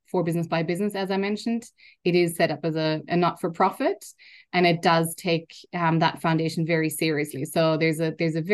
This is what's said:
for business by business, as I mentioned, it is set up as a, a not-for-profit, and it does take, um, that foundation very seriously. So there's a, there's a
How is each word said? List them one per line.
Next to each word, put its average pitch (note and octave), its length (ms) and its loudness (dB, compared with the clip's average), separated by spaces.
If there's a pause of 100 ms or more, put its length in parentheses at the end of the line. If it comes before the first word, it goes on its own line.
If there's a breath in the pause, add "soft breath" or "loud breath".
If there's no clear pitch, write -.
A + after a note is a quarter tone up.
(120)
for F3+ 120 0
business E3 240 -2
by E3 160 -2
business, F3+ 320 -2
as F#3+ 160 -4
I F#3+ 60 0
mentioned, G#3 460 -4 (400 soft breath)
it F3 100 2
is F3 220 2
set D#3+ 160 2
up D3+ 120 -6
as D#3+ 120 -2
a, D#3 320 0
a F3 100 0
not-for-profit, F#3 880 0 (480 loud breath)
and F3+ 120 4
it E3 160 4
does E3 340 2
take, E3 340 -2 (240)
um, E3 260 2
that E3 220 0
foundation D#3+ 440 0
very D#3+ 240 0
seriously. D3 560 -2
So D#3+ 320 2
there's D#3+ 220 2
a, D#3+ 180 -2
there's E3 200 0
a E3 40 -2 (120)